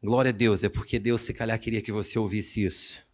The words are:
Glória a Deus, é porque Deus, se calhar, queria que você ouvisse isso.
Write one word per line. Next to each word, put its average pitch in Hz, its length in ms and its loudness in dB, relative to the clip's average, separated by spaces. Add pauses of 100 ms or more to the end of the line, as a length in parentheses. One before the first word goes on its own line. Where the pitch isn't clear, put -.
Glória 123 260 4
a 123 40 0
Deus, 104 300 4
é 101 60 2
porque - 280 -4
Deus, 113 240 2
se - 140 2
calhar, 113 240 -2
queria 110 220 -4
que 107 100 -8
você 104 260 -2
ouvisse 107 460 0
isso. - 400 -2 (100)